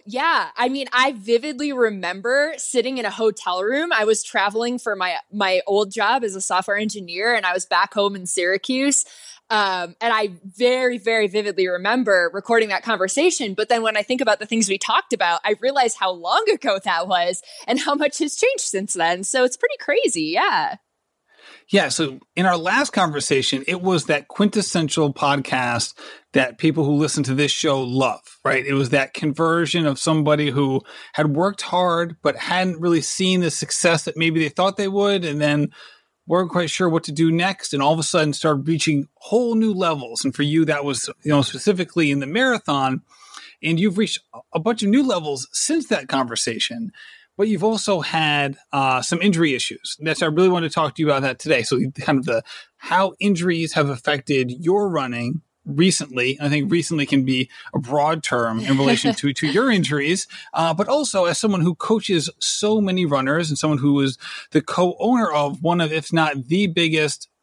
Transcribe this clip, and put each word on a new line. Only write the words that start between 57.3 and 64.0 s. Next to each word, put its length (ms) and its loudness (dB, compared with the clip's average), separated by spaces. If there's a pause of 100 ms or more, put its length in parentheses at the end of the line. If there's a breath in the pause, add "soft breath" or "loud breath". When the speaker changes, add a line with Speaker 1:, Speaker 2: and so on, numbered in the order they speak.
Speaker 2:
a 60 -2
broad 420 0
term 380 -2
in 180 0
relation 380 2
to, 180 -2
to 140 -2
your 240 2
injuries, 560 0 (260 loud breath)
uh, 220 0
but 120 -2
also 380 0
as 140 0
someone 220 2
who 120 2
coaches 560 0 (100)
so 400 0
many 240 0
runners 460 0
and 80 -4
someone 220 0
who 200 2
is 200 0 (320 loud breath)